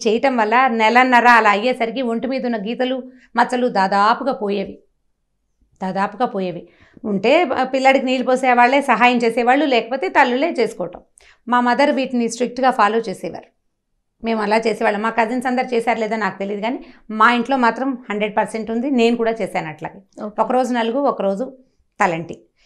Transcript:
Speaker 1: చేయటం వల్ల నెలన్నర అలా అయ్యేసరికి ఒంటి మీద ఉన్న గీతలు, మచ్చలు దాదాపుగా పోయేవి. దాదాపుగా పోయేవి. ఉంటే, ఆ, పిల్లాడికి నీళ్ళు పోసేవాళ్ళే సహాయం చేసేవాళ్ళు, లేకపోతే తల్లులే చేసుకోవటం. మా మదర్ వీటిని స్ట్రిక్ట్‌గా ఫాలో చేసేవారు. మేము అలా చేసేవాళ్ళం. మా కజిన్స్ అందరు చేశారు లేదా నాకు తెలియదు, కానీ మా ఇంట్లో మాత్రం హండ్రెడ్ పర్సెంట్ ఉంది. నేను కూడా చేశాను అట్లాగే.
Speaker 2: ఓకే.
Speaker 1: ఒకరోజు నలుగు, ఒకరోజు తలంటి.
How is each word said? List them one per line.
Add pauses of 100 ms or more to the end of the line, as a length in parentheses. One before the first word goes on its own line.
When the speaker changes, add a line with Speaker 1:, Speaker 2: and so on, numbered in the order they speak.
Speaker 1:
చేయటం
వల్ల
నెలన్నర
అలా
అయ్యేసరికి
ఒంటి
మీద
ఉన్న
గీతలు, (320)
మచ్చలు
దాదాపుగా
పోయేవి. (1040)
దాదాపుగా
పోయేవి. (380)
ఉంటే,
ఆ,
పిల్లాడికి
నీళ్ళు
పోసేవాళ్ళే
సహాయం
చేసేవాళ్ళు,
లేకపోతే
తల్లులే
చేసుకోవటం. (480)
మా
మదర్
వీటిని
స్ట్రిక్ట్‌గా
ఫాలో
చేసేవారు. (800)
మేము
అలా
చేసేవాళ్ళం.
మా
కజిన్స్
అందరు
చేశారు
లేదా
నాకు
తెలియదు,
కానీ (320)
మా
ఇంట్లో
మాత్రం (120)
హండ్రెడ్
పర్సెంట్
ఉంది.
నేను
కూడా
చేశాను
అట్లాగే.
Speaker 2:
ఓకే.
Speaker 1:
ఒకరోజు
నలుగు,
ఒకరోజు (500)
తలంటి. (240)